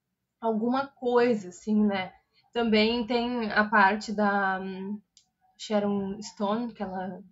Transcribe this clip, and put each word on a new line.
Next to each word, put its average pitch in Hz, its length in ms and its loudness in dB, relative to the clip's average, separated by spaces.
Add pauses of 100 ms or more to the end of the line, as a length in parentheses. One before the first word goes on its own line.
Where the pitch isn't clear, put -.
(420)
alguma 240 460 -2
coisa, 240 600 0
assim, 214 380 0
né? 190 260 -2 (400)
Também 226 560 2
tem 240 440 -2
a 214 120 4
parte 214 480 4
da, 196 480 0
hum, 190 400 -8 (580)
Sharon 202 640 -2
Stone, 214 520 -4
que 208 100 -10
ela 185 480 -8